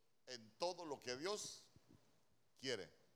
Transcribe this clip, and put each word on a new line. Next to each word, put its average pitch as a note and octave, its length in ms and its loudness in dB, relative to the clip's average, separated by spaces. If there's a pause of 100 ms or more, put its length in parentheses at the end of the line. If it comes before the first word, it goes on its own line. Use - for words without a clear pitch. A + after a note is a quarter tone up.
(260)
en A2+ 320 -10
todo F3 260 4
lo C#3 160 0
que B2 160 0
Dios G3 460 0 (1000)
quiere. A2+ 320 -2 (240)